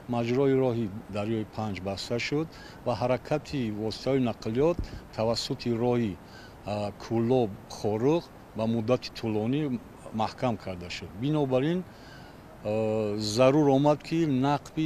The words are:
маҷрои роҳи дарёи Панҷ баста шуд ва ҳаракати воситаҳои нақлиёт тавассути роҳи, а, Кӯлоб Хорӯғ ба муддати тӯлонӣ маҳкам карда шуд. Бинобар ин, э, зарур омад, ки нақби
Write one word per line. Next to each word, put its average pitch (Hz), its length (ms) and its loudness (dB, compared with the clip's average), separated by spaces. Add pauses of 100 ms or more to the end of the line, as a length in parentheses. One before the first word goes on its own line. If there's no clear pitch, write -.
маҷрои 123 440 2 (100)
роҳи 117 220 2 (320)
дарёи 107 280 -2 (100)
Панҷ 107 200 -4 (120)
баста 98 320 -4
шуд 151 280 -2 (380)
ва 123 160 0
ҳаракати 131 600 -2 (100)
воситаҳои 110 580 0
нақлиёт 131 480 0 (380)
тавассути 117 540 -2 (140)
роҳи, 120 300 2 (520)
а, 104 260 -2 (120)
Кӯлоб 117 480 2 (260)
Хорӯғ 120 460 2 (340)
ба 113 160 0
муддати 117 360 0 (100)
тӯлонӣ 113 420 0 (600)
маҳкам 113 360 0
карда 87 320 -10
шуд. - 200 -10 (120)
Бинобар 135 420 2
ин, 170 160 2 (840)
э, 107 520 0
зарур 127 520 6
омад, 143 340 6
ки 165 220 0
нақби 143 600 0